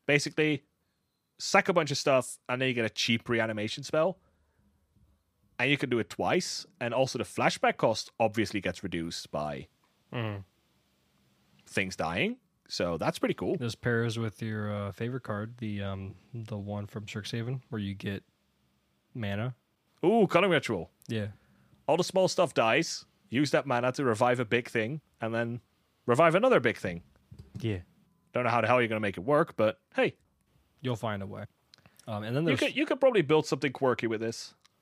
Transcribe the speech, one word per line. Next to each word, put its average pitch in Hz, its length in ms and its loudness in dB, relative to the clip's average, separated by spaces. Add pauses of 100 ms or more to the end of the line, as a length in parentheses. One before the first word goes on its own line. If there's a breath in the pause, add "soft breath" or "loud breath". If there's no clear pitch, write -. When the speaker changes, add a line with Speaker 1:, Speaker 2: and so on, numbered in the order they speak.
Speaker 1:
Basically, 151 580 2 (720)
sack - 300 2
a 190 40 2
bunch 156 200 2
of 139 60 -2
stuff, 135 400 2 (100)
and 123 120 -2
then 131 80 2
you 123 60 0
get 117 100 2
a 107 60 0
cheap - 380 0
reanimation 113 560 -2
spell. 165 340 0 (1400)
And 127 120 2
you 143 60 4
can 131 140 -2
do 120 80 2
it 104 120 -2
twice, 117 560 -2 (140)
and 120 120 -4
also 131 260 0
the 107 60 0
flashback 170 520 0
cost - 420 0
obviously 107 420 0
gets 90 220 -6
reduced 85 480 -6
by 76 380 -6 (440)
Speaker 2:
Mm-hmm. 107 280 -6 (1300)
Speaker 1:
things 95 300 -4
dying. 117 400 -2 (320)
So 85 280 -2
that's 117 220 -2
pretty 226 160 0
cool. 175 220 -4
Speaker 2:
This 120 180 -6
pairs 117 440 -2
with 113 240 -6
your, 107 320 -6
uh, 101 180 -6
favorite 123 300 -8
card, 113 360 -8
the, 104 240 -6
um, 98 320 -8 (180)
the 110 240 -10
one 101 300 -8
from 107 200 -10
Strixhaven, 117 600 -8
where 110 120 -6
you 98 140 -4
get 98 300 -8 (880)
mana. 110 400 -4 (500)
Speaker 1:
Ooh, 208 220 6
Cunning 180 240 4
Ritual. 113 400 0 (160)
Speaker 2:
Yeah. 107 220 -4 (580 soft breath)
Speaker 1:
All 151 100 4
the 175 80 2
small 185 240 2
stuff - 260 2
dies. 123 500 2 (240)
Use 135 220 0
that 139 160 2
mana 123 260 0
to 143 120 -2
revive 120 360 4
a 120 40 0
big 120 240 0
thing, 120 320 -4 (200)
and 113 140 -4
then 117 260 -4 (460)
revive 156 280 6
another 214 260 4
big 117 160 0
thing. 87 260 -6 (580)
Speaker 2:
Yeah. 107 180 -2 (540)
Speaker 1:
Don't 123 120 -2
know 117 60 2
how 120 120 4
the 110 40 2
hell 123 140 6
you're 117 80 2
gonna 107 120 -2
make 98 180 -2
it 87 60 -8
work, 147 320 2
but 110 240 2 (140)
hey. 240 220 0 (640)
Speaker 2:
You'll 123 160 -4
find 104 260 -4
a 98 40 -10
way. 101 180 -12 (640 soft breath)
Um, 107 160 -6
and 117 100 -4
then 147 100 2
Speaker 1:
You 165 40 2
Speaker 2:
there's 135 120 2
Speaker 1:
could, 277 160 -2
you 302 100 0
could 277 140 -2
probably 240 220 4
build 151 240 4
something 143 260 -2
quirky 123 360 0
with 110 120 -2
this. - 340 -6 (280)